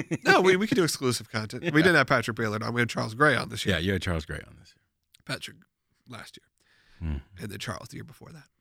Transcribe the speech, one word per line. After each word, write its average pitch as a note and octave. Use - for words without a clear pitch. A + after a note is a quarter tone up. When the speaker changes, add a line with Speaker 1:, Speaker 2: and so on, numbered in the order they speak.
Speaker 1:
No, F#4+
we, F#3
we G#3
could B3
do F#3
exclusive B2+
content. G#2+
We F3
Speaker 2:
Yeah. D#3
Speaker 1:
didn't E3
have C3
Patrick A#2
Braylard G#2+
on. A#2
We A#2+
had A2+
Charles A2+
Gray C3+
on -
this A2
year. G2
Speaker 2:
Yeah, D#2+
you F#2+
had F#2
Charles E2
Gray -
on -
this -
year. -
Speaker 1:
Patrick C3
last -
year. -
Speaker 2:
Hmm. C#2
Speaker 1:
And G#2
then G#2
Charles -
the -
year A2+
before -
that. D#3